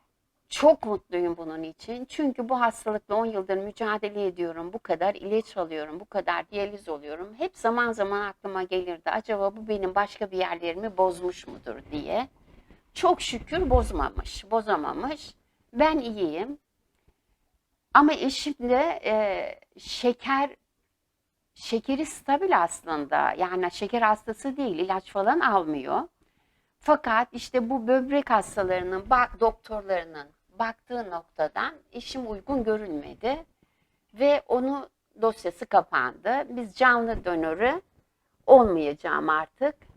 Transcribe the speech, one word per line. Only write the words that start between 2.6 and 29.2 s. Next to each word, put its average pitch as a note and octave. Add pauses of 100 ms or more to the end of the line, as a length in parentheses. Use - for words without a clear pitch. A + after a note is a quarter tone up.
hastalıkla G#3+
on A3+
yıldır G3
mücadele G#3
ediyorum. F3
Bu A3+
kadar F#3
ilaç G#3+
alıyorum, D#3+
bu G#3
kadar E3+
diyaliz G3+
oluyorum. D#3
Hep F4
zaman A#3
zaman G3+
aklıma G3
gelirdi, F3+
"Acaba G3+
bu A3
benim G3
başka G3+
bir F#3
yerlerimi F3
bozmuş F3+
mudur?" - (140)
diye. D#3 (680)
Çok F4+
şükür D4+
bozmamış, G3+
bozamamış. G#3 (380)
Ben D4+
iyiyim. G#3+ (1400)
Ama D4
eşim C4+
de, B3
e, G3+ (240)
şeker, C4+ (1040)
şekeri C4+
stabil C#4+
aslında. D3
Yani F3+
şeker A#3
hastası A3
değil, A#3
ilaç F#3+
falan A3
almıyor. D#3 (720)
Fakat B3
işte A#3+
bu A#3+
böbrek C4+
hastalarının F#3
ba-, A#3+